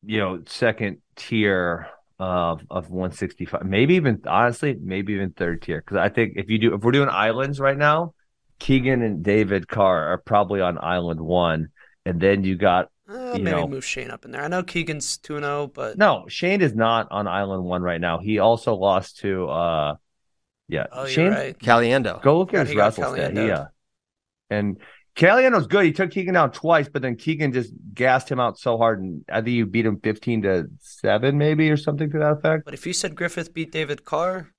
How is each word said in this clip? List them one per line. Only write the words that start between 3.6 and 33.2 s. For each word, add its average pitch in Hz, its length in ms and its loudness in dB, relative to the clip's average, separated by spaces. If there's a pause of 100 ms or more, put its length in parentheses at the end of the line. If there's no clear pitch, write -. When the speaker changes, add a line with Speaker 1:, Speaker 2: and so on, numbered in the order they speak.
Speaker 1:
maybe 120 300 4
even, 139 320 2
honestly, 120 520 2
maybe 95 340 -4
even 98 180 -4
third 85 320 -4
tier. 78 180 -6
'Cause 98 160 -6
I 92 120 0
think 113 280 -2
if 95 120 -8
you 110 100 0
do, 110 160 2
if 101 80 -4
we're 120 80 4
doing 139 180 2
islands 120 500 -2
right 139 180 0
now, 156 360 2 (460)
Keegan 131 420 2
and 101 220 -2
David 101 440 2
Carr 92 460 2
are 92 60 -2
probably 101 420 0
on 90 200 0
island 85 380 -2
one, 80 500 0 (360)
and 87 160 -2
then 98 240 4
you 95 100 0
got, 90 340 2 (200)
Speaker 2:
Uh, 247 260 -10
Speaker 1:
you - 80 -4
Speaker 2:
maybe 165 160 -2
Speaker 1:
know, 165 80 -2
Speaker 2:
move 135 160 -10
Shane 120 280 -10
up 113 140 -16
in 123 60 -16
there. 127 120 -10
I 147 40 -8
know 180 160 -4
Keegan's 160 540 -6
two - 180 -12
and 147 80 -6
oh, 143 300 -4
but 120 240 -8
Speaker 1:
No, 175 320 2
Shane 190 320 0
is 139 120 2
not 113 380 2
on 101 160 -4
island 95 380 -4
one 90 160 -2
right 87 180 -2
now. 85 200 -2
He 104 200 -2
also 113 360 4
lost 95 440 0
to, 92 300 -4
uh, 78 460 -2 (720)
yeah, - 220 -4
Speaker 2:
Oh, 127 100 -12
you're 135 80 -8
Speaker 1:
Shane, 165 220 4
Speaker 2:
right. 135 280 -4
Speaker 3:
Caliendo. 117 600 2
Speaker 1:
go 147 160 6
look 185 120 0
at - 40 -4
Speaker 2:
Yeah, 190 80 2
Speaker 1:
his 127 80 -2
Speaker 2:
he - 60 -4
got 104 80 6 (140)
Speaker 1:
wrestle - 160 -2
stat. - 180 -4
He, 98 80 -4
Speaker 2:
Caliendo'd. 113 120 2
Speaker 1:
uh, 71 140 -2 (840)
and 104 280 -2 (400)
Caliendo's 214 500 6
good. 196 180 4
He 156 80 4
took 185 180 -2
Keegan 185 220 -4
down 156 180 2
twice, 160 380 2
but 139 120 -6
then 123 160 -4
Keegan 151 360 -2
just 120 200 -4 (200)
gassed 127 380 2
him 127 80 -2
out 117 180 0
so 117 200 -2
hard, 113 240 2
and 90 280 -8
I 110 120 -2
think 113 140 -4
you 117 100 2
beat 110 200 0
him 107 140 0
fifteen 110 440 -2
to 92 240 0 (120)
seven, 117 580 0
maybe, 151 320 2
or 151 80 2
something 151 340 -2
to 156 80 -4
that 151 140 2
effect. 156 320 0
Speaker 2:
But 143 80 -14
if - 140 -14
you 175 60 -6
said 170 220 -6
Griffith 170 380 -6